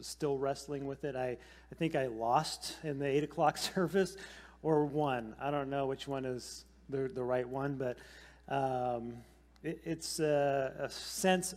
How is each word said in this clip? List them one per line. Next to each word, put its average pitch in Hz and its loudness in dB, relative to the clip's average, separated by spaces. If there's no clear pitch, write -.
still 143 -2
wrestling 139 -4
with 139 -8
it. 139 -4
I, 127 -2
I - -16
think 160 2
I 135 2
lost 117 2
in 147 -2
the 143 -2
eight 143 4
o'clock 151 2
<laughs> - -
service 180 2
or 151 4
won. 135 0
I 135 -2
don't 143 0
know 139 0
which 131 -4
one 135 -2
is 127 -6
the, 135 -2
the 127 -2
right 127 2
one, 135 -2
but, 127 -2
um, 123 0
it, 160 -4
it's 165 -4
a, 143 4
a 139 -4
sense - 2